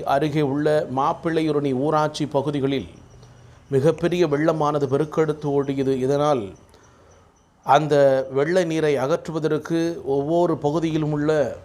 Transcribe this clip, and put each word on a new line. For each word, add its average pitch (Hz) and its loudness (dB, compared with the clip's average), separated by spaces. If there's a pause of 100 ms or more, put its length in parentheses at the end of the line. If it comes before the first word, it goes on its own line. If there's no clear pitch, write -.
அருகே 147 0
உள்ள 147 0 (240)
மாப்பிள்ளையுரணி 151 0
ஊராட்சி 151 0
பகுதிகளில் 135 -2 (840)
மிகப்பெரிய 160 2
வெள்ளமானது 147 0
பெருக்கெடுத்து 151 -2
ஓடியது. 139 0
இதனால் 143 0 (1200)
அந்த 147 4 (360)
வெள்ள 160 2
நீரை 160 0
அகற்றுவதற்கு 156 -2 (280)
ஒவ்வொரு 156 0
பகுதியிலும் 156 -2
உள்ள 147 0 (340)